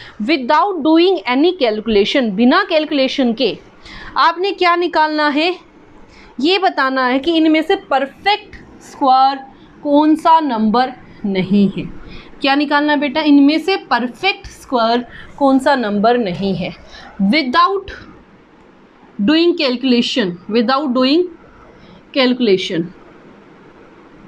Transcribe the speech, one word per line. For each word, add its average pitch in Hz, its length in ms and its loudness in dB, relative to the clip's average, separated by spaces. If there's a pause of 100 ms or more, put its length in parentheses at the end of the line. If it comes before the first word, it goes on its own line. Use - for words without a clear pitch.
(220)
Without 302 640 0
doing 330 340 4 (160)
any 320 160 2 (100)
calculation, 214 680 0
बिना 247 380 2
calculation 277 640 0
के 214 240 -2 (600)
आपने 339 360 0
क्या 359 220 2
निकालना 311 540 0
है? 311 240 -2 (840)
ये 349 200 2
बताना 269 480 0
है 262 120 0
कि 330 180 -2
इनमें 311 240 2
से 381 140 -2 (160)
perfect 392 640 -4 (360)
square 269 480 2 (440)
कौन 294 320 2
सा 330 240 4
number 240 540 0 (320)
नहीं 196 520 2
है। - 200 -10 (440)
क्या 269 140 2
निकालना 294 380 0
है 285 60 0
बेटा? 294 240 -2
इनमें 285 360 4
से 381 180 -2 (100)
perfect 262 600 -4
square 240 560 -2 (320)
कौन 269 220 2
सा 277 180 2
number 220 420 0
नहीं 190 360 -4
है? 156 160 -8 (560)
Without 330 640 0 (1300)
doing 330 360 2
calculation, 240 760 -2 (180)
without 247 420 0
doing 262 300 2 (880)
calculation, 233 720 0 (1400)